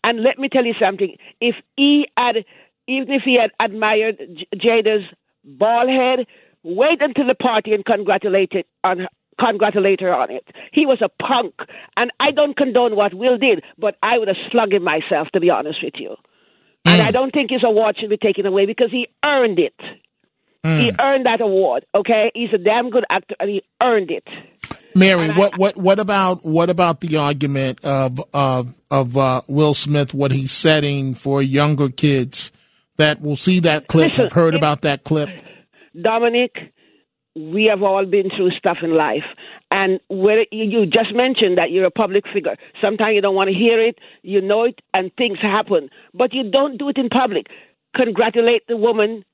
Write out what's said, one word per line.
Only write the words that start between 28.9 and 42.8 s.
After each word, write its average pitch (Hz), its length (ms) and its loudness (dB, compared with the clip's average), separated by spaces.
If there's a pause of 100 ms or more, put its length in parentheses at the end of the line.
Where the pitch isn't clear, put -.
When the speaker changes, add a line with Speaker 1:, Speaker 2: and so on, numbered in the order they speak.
Speaker 2:
of, 131 280 0
uh, 127 280 0
Will 151 280 2
Smith, 147 400 -2
what 135 180 0
he's 135 180 -2
setting 143 640 0
for 139 280 -2
younger 143 480 2
kids 135 600 -2 (460)
that 151 240 2
will 147 160 -4
see 185 240 2
that 151 260 0
clip, 311 260 4
Speaker 1:
Listen, 254 120 2
Speaker 2:
have 185 80 -4
heard 165 220 2
Speaker 1:
it - 20 0
Speaker 2:
about 151 240 0
that 143 240 -4
clip? 151 240 -2 (720)
Speaker 1:
Dominic, 233 560 0 (760)
we 160 360 -4
have 196 120 0
all 196 240 0
been 190 300 0
through 180 220 0
stuff 175 240 -2
in 165 120 -2
life. 151 300 0 (460)
And 185 380 0
where 202 320 2 (120)
you, 214 120 -4
you 208 220 2
just 208 280 0
mentioned 233 440 0
that 170 120 0
you're 185 140 0
a 180 60 2
public 202 420 -2
figure. 160 240 -4 (240)